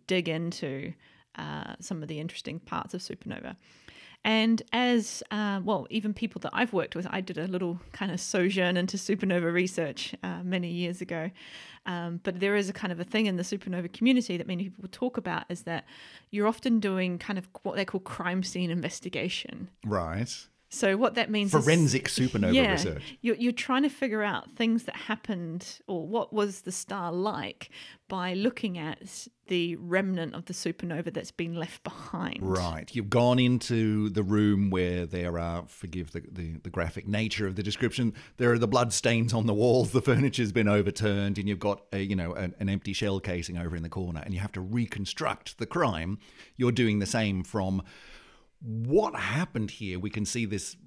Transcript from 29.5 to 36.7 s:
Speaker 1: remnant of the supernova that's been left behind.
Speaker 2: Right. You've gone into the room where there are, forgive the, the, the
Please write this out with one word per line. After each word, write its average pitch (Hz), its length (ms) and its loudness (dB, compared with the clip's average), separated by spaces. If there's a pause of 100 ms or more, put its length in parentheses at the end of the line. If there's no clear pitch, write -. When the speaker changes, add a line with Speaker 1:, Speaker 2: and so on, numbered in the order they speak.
Speaker 1:
remnant 180 580 -2
of 170 120 -10
the 185 60 -10
supernova 170 600 -4
that's - 160 -8
been 170 240 -6
left 165 300 -8
behind. - 580 -6
Speaker 2:
Right. 90 500 -2
You've 104 180 -2
gone 123 280 6
into 113 680 4
the 101 160 2
room 101 460 6
where 90 360 2
there 87 320 -2
are, 85 300 -2
forgive 87 420 -8
the, 85 180 -8
the, 82 260 -6 (100)
the 90 60 -8